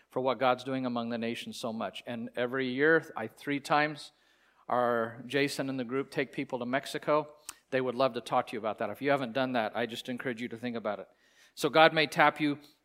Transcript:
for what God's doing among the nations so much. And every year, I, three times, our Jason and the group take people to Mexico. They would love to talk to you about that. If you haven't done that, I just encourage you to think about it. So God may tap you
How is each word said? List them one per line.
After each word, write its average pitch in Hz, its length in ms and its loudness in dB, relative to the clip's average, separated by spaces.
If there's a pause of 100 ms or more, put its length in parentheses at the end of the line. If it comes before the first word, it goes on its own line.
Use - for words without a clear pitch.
(100)
for 139 100 -4
what 127 180 0
God's 123 260 2
doing 131 200 -4
among 120 240 -4
the 120 80 -4
nations 117 420 -6
so 117 140 -6
much. 113 340 -8
And 120 300 -8
every 127 320 -2
year, 151 480 4
I, 113 120 -6
three 143 300 -4
times, 147 540 -2 (560)
our 120 580 0
Jason 139 440 -2
and 135 100 -4
the 123 40 -2
group 127 260 -4
take 139 200 -2
people 135 280 -6
to 120 80 -6
Mexico. 147 600 0 (440)
They 131 100 2
would 127 140 -2
love 127 180 4
to 117 80 -6
talk 127 280 0
to - 40 -10
you 120 60 -4
about 104 220 -2
that. 107 100 -2
If 104 100 -10
you 135 120 0
haven't 131 200 0
done 131 200 -2
that, 110 220 0
I 117 120 -2
just 117 240 -10
encourage 120 320 -6
you 123 60 -6
to 113 100 -10
think 120 180 -6
about 104 220 -4
it. 92 100 -14 (460)
So 151 160 0
God 160 240 8
may 156 120 4
tap 151 320 6
you 147 200 2 (260)